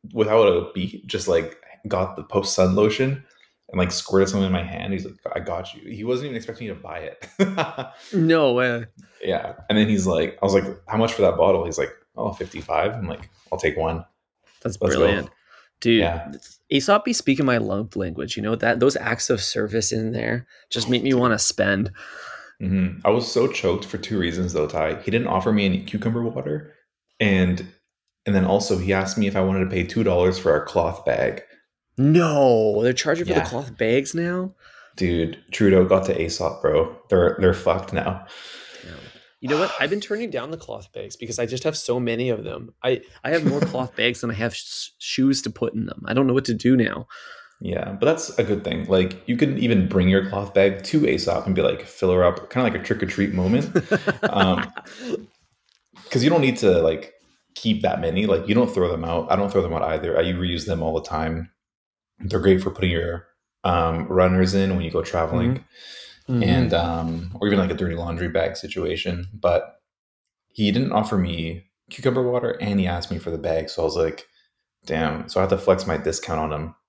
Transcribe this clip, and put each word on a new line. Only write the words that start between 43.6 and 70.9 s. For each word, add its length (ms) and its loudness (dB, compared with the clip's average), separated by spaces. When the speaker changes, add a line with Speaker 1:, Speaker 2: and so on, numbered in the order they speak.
Speaker 1:
<laughs> 120 -2
Speaker 2:
cloth 220 -4
bags 280 -2
than 80 -4
I 40 -6
have 220 -4
sh-, 420 -12
shoes 440 -2
to 80 -6
put 240 -6
in 120 -4
them. 200 -12
I 80 -4
don't 120 4
know 80 2
what 120 0
to 80 0
do 220 4
now. 300 0
Speaker 1:
Yeah, 320 -4
but 140 0
that's 320 0
a 60 2
good 200 -2
thing. 220 -4
Like, 400 2
you 100 -2
can 220 2
even 300 4
bring 200 4
your 200 4
cloth 260 -6
bag 300 4
to 240 2
Aesop 380 0
and 80 2
be 80 2
like, 200 0
"Fill 300 -2
her 120 4
up," 260 0
kinda 180 0
like 100 -2
a 60 -6
trick 180 -2
or 40 -2
treat 260 -2
moment. 420 0
Speaker 2:
<laughs> 200 -4
Speaker 1:
Um, 460 0
'cause 120 2
you 80 6
don't 120 4
need 160 2
to, 240 6
like, 320 0
keep 280 0
that 180 0
many. 260 0
Like, 220 2
you 60 4
don't 180 4
throw 180 2
them 140 -4
out. 280 -2
I 40 4
don't 140 0
throw 120 2
them 100 -2
out 100 -2
either. 360 0
I 60 4
reuse 420 -2
them 160 -2
all 120 -2
the 120 -4
time. 440 -4
They're 200 -2
great 220 6
for 80 -2
putting 200 -2
your, 360 -4
um, 440 0
runners 460 4
in 220 2
when 80 -2
you 60 -6
go 120 -2
traveling. 520 0
Speaker 2:
Mm-hmm. 60 -2
Mm-hmm. 80 2
Speaker 1:
And, 320 4
um, 680 -2
or 60 0
even, 120 4
like, 120 2
a 40 -2
dirty 200 -4
laundry 340 -4
bag 280 -2
situation. 760 -6
But 480 -2
he 240 0
didn't 200 0